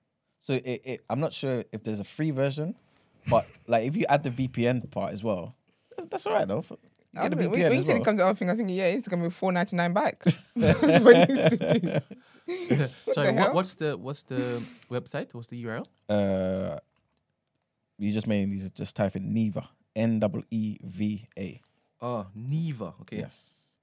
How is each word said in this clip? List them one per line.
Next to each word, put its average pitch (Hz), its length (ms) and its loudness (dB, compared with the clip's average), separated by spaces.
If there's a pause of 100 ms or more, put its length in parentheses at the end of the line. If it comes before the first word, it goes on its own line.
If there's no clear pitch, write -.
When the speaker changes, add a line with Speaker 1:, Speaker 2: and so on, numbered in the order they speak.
(400)
Speaker 1:
So 139 140 -2
it, 127 300 -2
it, 127 240 -10
I'm 120 120 -2
not 127 120 -2
sure 127 400 -4
if 107 120 -10
there's 107 160 -4
a 98 40 -8
free 156 280 -4
version, 139 420 -2 (560)
but, 113 160 4 (200)
like, 117 200 2
if 151 100 -2
you - 140 0
add 147 120 4
the 147 80 -4
V 127 180 -2
P 120 180 0
N 123 160 2
part - 320 -6
as 101 100 -8
well, 104 300 -4 (420)
that's, 339 140 -10
that's 392 160 -8
all 427 80 -2
right - 120 2
though. 101 140 -2
For, - 160 -14 (400)
Speaker 2:
I - 60 -4
Speaker 1:
get 190 80 0
the 175 80 -2
Speaker 2:
think 175 140 0
when, - 0 -
Speaker 1:
V 233 40 0
P 180 80 2
N 160 60 4
Speaker 2:
when - 20 4
you 262 80 2
Speaker 1:
as - 60 -2
Speaker 2:
said - 80 2
Speaker 1:
well. 233 80 0
Speaker 2:
it - 20 -4
comes 214 140 2
with 185 80 4
other 190 100 4
things, 180 160 -2
I 220 40 0
think, 214 140 -2
yeah, 185 180 -2
it's 214 200 -2
gonna 175 140 -2
be 170 80 0
four 190 220 -2
ninety-nine 175 420 0
back. - 280 -2 (180)
<laughs> - 160 -16
That's - 260 4 (200)
what 240 140 12
it - 140 8
needs 240 260 4
to 170 240 2
do. 170 260 0
Speaker 3:
<laughs> - 40 -20 (360)
Speaker 2:
What 339 680 -2
Speaker 3:
Sorry, 147 140 2
Speaker 2:
the - 40 4
Speaker 3:
what, - 100 2
Speaker 2:
hell? - 120 4
Speaker 3:
what's 185 220 0
the, 151 200 -2
what's 127 280 -10
the 123 380 -4 (280)
website? 123 420 -8
What's 117 140 -14
the 120 100 -14
U 117 140 -8
R 110 60 -6
L? - 100 -8 (240)
Speaker 1:
Uh, 95 680 0 (1160)
you 104 160 -2
just 104 140 -2
may 104 180 2
need 98 160 -4
to 95 100 -8
just - 260 -10
type 101 200 0
in 98 160 -6
Neeva, 110 340 -2 (300)
N 113 260 0
E 107 280 -2
E 107 320 -4
V 104 440 -6 (120)
A. 95 240 -12 (400)
Speaker 3:
Oh, 120 240 -6 (100)
Neeva. 131 560 -6 (100)
Okay. - 160 -14
Speaker 1:
Yes. - 640 -16